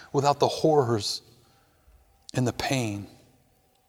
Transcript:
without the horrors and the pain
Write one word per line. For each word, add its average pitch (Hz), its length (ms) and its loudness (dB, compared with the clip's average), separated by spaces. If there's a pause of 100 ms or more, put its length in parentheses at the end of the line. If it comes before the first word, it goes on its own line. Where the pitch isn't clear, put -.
(120)
without 143 280 0
the 131 80 4
horrors 120 720 0 (1120)
and 127 120 0
the 113 80 -2
pain 107 540 -4 (800)